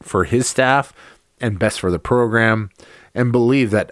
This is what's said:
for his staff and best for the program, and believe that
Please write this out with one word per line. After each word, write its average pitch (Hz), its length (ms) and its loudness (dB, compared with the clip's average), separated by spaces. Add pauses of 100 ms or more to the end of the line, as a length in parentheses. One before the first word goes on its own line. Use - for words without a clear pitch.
for 92 240 -2
his 123 200 0
staff 131 460 0 (480)
and 107 180 -4
best 107 220 -2
for 92 100 -2
the 87 80 0
program, 113 720 0 (460)
and 123 160 0
believe 123 400 2
that 104 200 0